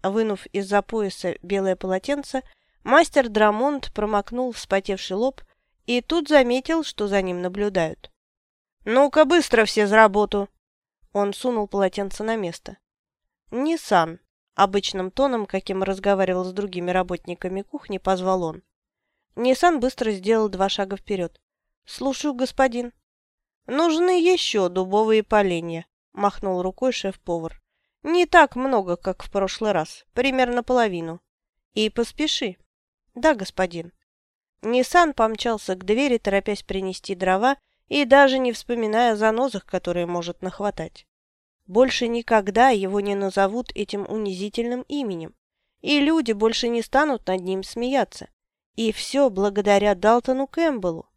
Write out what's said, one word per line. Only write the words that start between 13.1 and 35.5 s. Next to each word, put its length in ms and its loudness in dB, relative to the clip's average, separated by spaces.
"Ниссан", 680 -2
обычным 560 -2
тоном, 340 -2
каким 380 -4
разговаривал 600 0
с 100 -8
другими 380 -6
работниками 680 -6
кухни, 360 -10
позвал 460 -2
он. 200 -8
Ниссан 440 2
быстро 320 -2
сделал 380 0
два 200 -2
шага 280 -6
вперёд. 420 -6
"Слушаю, 480 -4
господин". 600 -2
"Нужны 520 2
ещё 500 2
дубовые 540 2
поленья", 640 0
махнул 480 -2
рукой 300 -2
шеф-повар. 680 -8
"Не 220 2
так 300 6
много, 420 -2
как 260 -8
в 80 -18
прошлый 400 -2
раз, 420 -4
примерно 500 0
половину. 580 -2
И 160 0
поспеши". 680 -4
"Да, 200 2
господин". 560 -6
Ниссан 520 2
помчался 600 -2